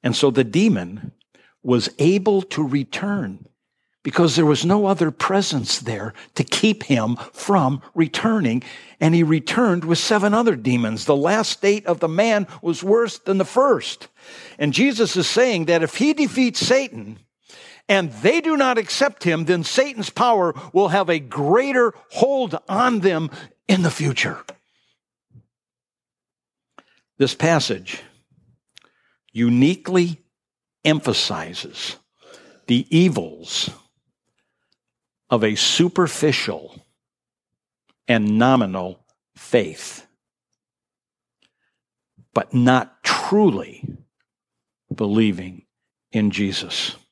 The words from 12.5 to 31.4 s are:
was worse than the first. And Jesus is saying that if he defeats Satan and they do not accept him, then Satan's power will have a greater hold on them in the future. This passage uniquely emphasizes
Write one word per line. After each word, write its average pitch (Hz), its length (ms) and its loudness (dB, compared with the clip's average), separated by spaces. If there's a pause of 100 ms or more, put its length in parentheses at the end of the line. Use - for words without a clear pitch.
was 165 220 -4
worse 220 340 0
than 190 220 -2
the 190 60 0
first. 247 600 0 (520)
And 143 140 0
Jesus 226 440 2
is 180 100 0
saying 220 380 2
that 170 160 2
if 160 140 -4
he 294 180 2
defeats 262 460 0
Satan 151 580 -2 (720)
and 185 240 2
they 226 280 0
do 311 140 0
not 262 220 0
accept - 460 -2
him, 165 220 0
then 175 180 0
Satan's 254 480 -2
power 208 420 2 (180)
will 190 180 2
have 180 200 0
a 170 100 2
greater 214 760 0 (160)
hold 254 440 0 (140)
on 226 300 0
them 165 320 0 (360)
in 185 140 2
the 170 80 2
future. 147 560 -4 (2750)
This 135 160 0
passage 135 680 -2 (1300)
uniquely 160 880 2 (640)
emphasizes - 1120 -4 (680)